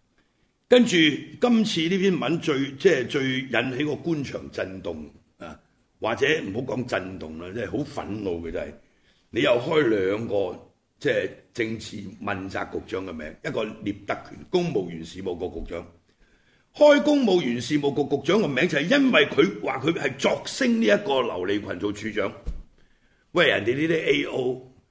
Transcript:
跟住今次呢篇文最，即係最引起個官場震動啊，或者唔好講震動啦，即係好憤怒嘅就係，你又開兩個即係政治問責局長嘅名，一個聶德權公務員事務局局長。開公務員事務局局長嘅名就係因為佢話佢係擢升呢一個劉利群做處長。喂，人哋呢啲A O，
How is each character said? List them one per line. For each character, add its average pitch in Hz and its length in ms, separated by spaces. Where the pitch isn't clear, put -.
跟 247 180
住 175 120
今 233 240
次 - 180
呢 175 160
篇 185 200
文 135 220
最， 139 380
即 190 100
係 131 180
最 139 160
引 123 380
起 147 60
個 147 120
官 160 280
場 - 160
震 92 320
動 80 240
啊， 80 220
或 107 140
者 131 120
唔 98 140
好 117 60
講 120 120
震 95 320
動 80 200
啦， 87 160
即 117 60
係 104 100
好 104 320
憤 73 40
怒 90 400
嘅 82 40
就 85 80
係， 76 140
你 104 120
又 143 80
開 147 260
兩 104 400
個 98 320
即 143 60
係 95 200
政 113 260
治 - 200
問 95 280
責 98 220
局 90 140
長 95 180
嘅 92 80
名， 78 140
一 156 60
個 117 120
聶 104 320
德 123 80
權 - 120
公 175 240
務 92 160
員 82 160
事 92 180
務 90 160
局 85 220
局 82 120
長。 87 140
開 294 280
公 294 240
務 185 160
員 123 180
事 147 180
務 143 160
局 143 220
局 139 100
長 202 140
嘅 185 60
名 139 200
就 151 120
係 180 200
因 262 140
為 151 140
佢 160 360
話 131 220
佢 160 80
係 139 240
擢 175 300
升 233 340
呢 226 60
一 202 200
個 135 140
劉 90 240
利 101 160
群 95 180
做 101 140
處 104 180
長。 101 220
喂， 160 160
人 101 180
哋 123 100
呢 160 180
啲 160 80
A 143 220
O， 127 480